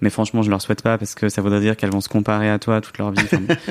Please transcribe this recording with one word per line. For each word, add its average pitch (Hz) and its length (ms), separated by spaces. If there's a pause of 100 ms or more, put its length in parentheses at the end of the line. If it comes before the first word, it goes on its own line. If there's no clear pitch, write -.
mais 110 100
franchement, 110 320
je 104 80
leur 98 120
souhaite - 200
pas 113 160
parce 104 180
que 107 120
ça 101 140
voudrait 104 180
dire 107 160
qu'elles 98 140
vont 98 100
se - 80
comparer 107 400
à 104 120
toi 110 200
toute - 180
leur 104 120
vie. 98 140
Enfin, - 160 (300)